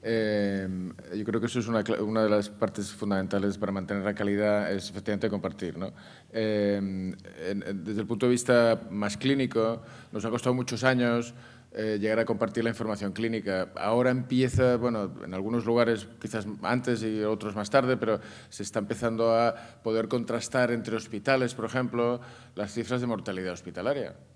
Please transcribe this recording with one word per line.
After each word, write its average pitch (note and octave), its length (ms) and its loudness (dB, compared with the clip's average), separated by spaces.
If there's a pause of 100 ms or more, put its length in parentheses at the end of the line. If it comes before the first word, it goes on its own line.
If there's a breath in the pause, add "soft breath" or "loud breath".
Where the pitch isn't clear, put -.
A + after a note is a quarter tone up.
Eh, G#2 640 0 (480)
yo G#2 100 -4
creo A2+ 160 0
que A2 60 0
eso B2 120 -2
es G#2+ 80 0
una A2+ 160 2
cla-, A2 180 0
una A2 220 2
de G#2+ 80 4
las G#2 180 4
partes G2+ 440 -4
fundamentales G2 680 0
para G2 140 -2
mantener G2 320 -4
la G2+ 100 0
calidad, G#2 580 2
es G2 160 -4
efectivamente G2+ 400 -2
compartir, F#2+ 480 -4
¿no? F#2 160 -8 (400 loud breath)
Eh, G#2 460 2
en, F#2+ 380 -4 (500)
en, F#2+ 180 -6
desde G#2 160 -2
el G#2 60 -2
punto A#2 200 0
de B2 40 6
vista A#2+ 500 4 (100)
más G#2 260 -2
clínico, A#2 680 2 (300 loud breath)
nos G#2+ 120 -6
ha A2+ 60 0
costado B2 240 2
muchos B2 300 -4
años, A#2+ 500 4 (380 loud breath)
eh, G#2+ 280 -2
llegar G#2+ 180 2
a A2+ 60 4
compartir A2+ 400 0
la A#2 60 2
información G#2 420 -4
clínica. G2+ 640 -2
Ahora A#2+ 340 4
empieza, B2+ 680 4
bueno, A2 360 0 (100)
en F#2 120 -8
algunos G#2+ 320 0
lugares A2+ 420 4 (100)
quizás G#2+ 280 -6 (160)
antes B2 400 0
y G#2+ 200 -2
otros G#2+ 320 -2
más G#2 140 -4
tarde, B2+ 300 4
pero G#2+ 220 0 (280 loud breath)
se - 140 -12
está G2+ 160 -4
empezando A2+ 580 2
a A#2 180 4 (280 loud breath)
poder A2+ 260 0
contrastar A#2+ 640 0
entre A2+ 260 -2
hospitales, A#2+ 580 0
por A2+ 120 -4
ejemplo, B2 560 0 (320 loud breath)
las G#2 180 -6
cifras B2 300 -2
de B2 40 -2
mortalidad F#2+ 460 -4
hospitalaria. F#2+ 640 -4 (180)